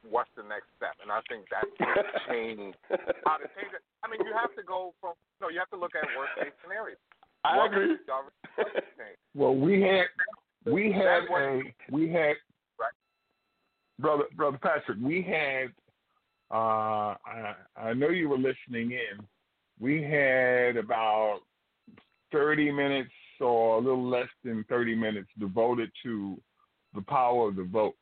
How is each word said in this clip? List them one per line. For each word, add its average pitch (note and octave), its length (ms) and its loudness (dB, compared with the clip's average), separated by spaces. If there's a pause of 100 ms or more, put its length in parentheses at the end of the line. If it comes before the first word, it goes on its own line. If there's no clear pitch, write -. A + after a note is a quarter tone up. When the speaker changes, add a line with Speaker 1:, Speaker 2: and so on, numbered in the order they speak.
Speaker 1:
What's A#2 320 -2
the A2 80 -14
next G#2 320 -10
step? - 240 -8
And G#2 80 -16
I G#2+ 240 -4
think A2+ 160 -12
that's G2+ 320 -4
Speaker 2:
<laughs> - 480 -2
Speaker 1:
change, A2 480 -6 (480)
how D#3 160 2
to D3 160 -12
change G3 160 -12
it. F#3 120 -14 (200)
I A3+ 80 -10
mean, A3 160 -10
you G#3+ 80 -8
have A#3+ 240 -2
to G3+ 40 -14
go F#3 360 -8
from, E3+ 160 -10 (240)
no, F#3 80 -8
you E3+ 120 -6
have F#3 120 -6
to F#3+ 80 -12
look F3 160 -6
at D#3 80 -2 (160)
worst C#3 160 -8
case - 160 -6 (120)
scenario. F#3+ 360 -12 (460)
Speaker 2:
I E3 100 4
Speaker 1:
What G#3+ 120 6
if G3+ 40 0
Speaker 2:
agree. G3 240 4
Speaker 1:
the - 80 -16
government C3+ 320 -6 (220)
doesn't - 420 -4
change? G#2 180 -16 (160)
Speaker 3:
Well, C3 220 4
we F#3 260 6
had, F#3 300 4 (540)
we G3 260 2
had F#3+ 140 4 (180)
Speaker 1:
That's - 80 -8
what E3+ 100 2
Speaker 3:
a, C3+ 200 0 (280)
we D#3+ 220 0
had, D#3 240 2 (400)
Speaker 1:
Right. - 160 -6 (1040)
Speaker 3:
brother, D3 280 2 (100)
brother C#3 260 0
Patrick, D3 400 -2
we D#3+ 220 0
had, C#3 480 -4 (800)
uh, A2 720 0
I, G#2+ 320 -10 (220)
I A2+ 160 -4
know C#3 160 2
you F3 180 0
were C#3 100 2
listening B2 540 -2
in. G#2+ 320 -8 (560)
We C#3+ 240 0
had B2+ 720 4
about G#2+ 640 0 (920)
thirty D3 400 4
minutes C#3 380 0 (300)
or A2+ 380 4
a A#2 40 4
little B2+ 260 2
less B2 200 0 (160)
than A2+ 260 -4
thirty A#2+ 240 0
minutes G#2+ 360 -2 (100)
devoted A2+ 500 0 (140)
to G2+ 360 -6 (540)
the G2+ 80 -8
power B2 460 2
of G2 80 -2
the F#2+ 80 -4
vote. G#2 380 0